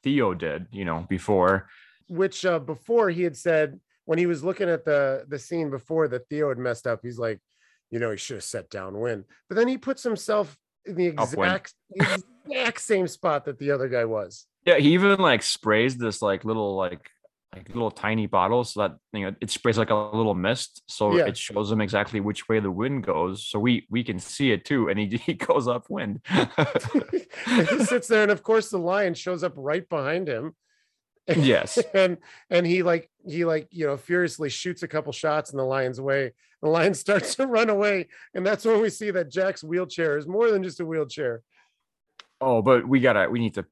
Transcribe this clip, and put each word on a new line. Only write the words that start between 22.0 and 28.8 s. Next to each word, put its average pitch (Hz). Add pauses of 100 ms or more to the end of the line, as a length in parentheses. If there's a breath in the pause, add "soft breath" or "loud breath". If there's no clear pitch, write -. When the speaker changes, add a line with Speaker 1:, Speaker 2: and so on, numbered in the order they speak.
Speaker 1:
which 104
way 110
the 98
wind 117
goes, 92
so -
we, 120
we 117
can 101
see 135
it 98
too, 131
and 98
he, 107 (120)
<laughs> -
he -
goes -
upwind. 120
<laughs> -
Speaker 2:
<laughs> -
And 233
he -
sits 247
there, 214
and 208
of -
course 220
the 208
lion 180